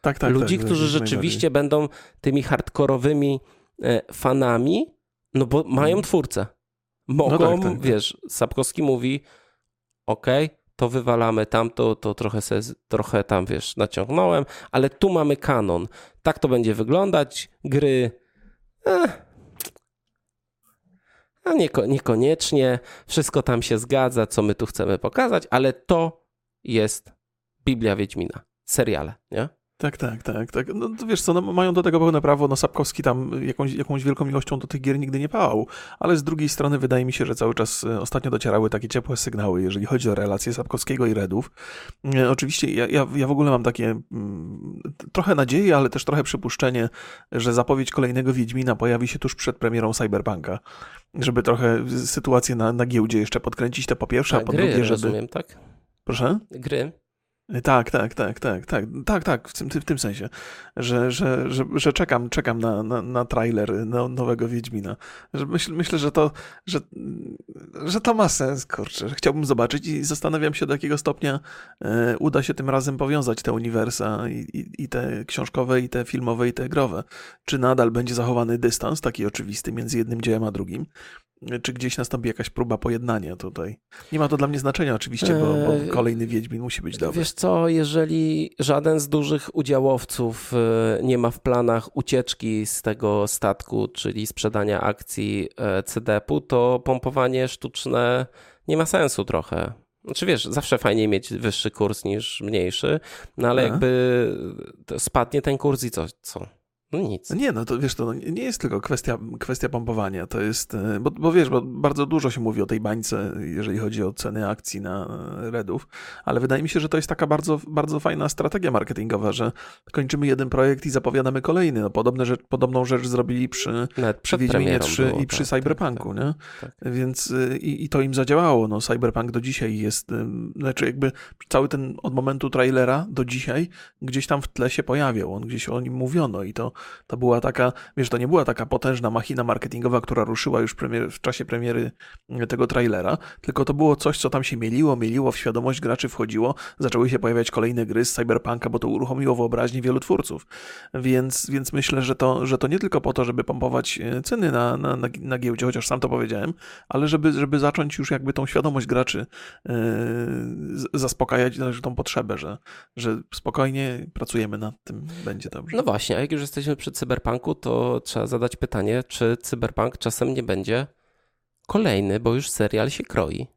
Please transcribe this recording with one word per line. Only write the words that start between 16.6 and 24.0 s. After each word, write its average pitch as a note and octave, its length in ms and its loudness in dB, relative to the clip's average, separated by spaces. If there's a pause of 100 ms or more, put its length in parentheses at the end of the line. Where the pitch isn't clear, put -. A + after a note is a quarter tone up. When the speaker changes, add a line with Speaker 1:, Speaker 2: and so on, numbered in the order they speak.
Speaker 2:
wyglądać, D3+ 760 0 (140)
gry, C3+ 460 2 (760)
eh, F4+ 220 4 (2250)
a F4 80 2
nieko-, E3+ 340 4
niekoniecznie, C3 920 2 (280)
wszystko C#3+ 360 0
tam A#2 200 2
się A2+ 160 2
zgadza, B2 480 2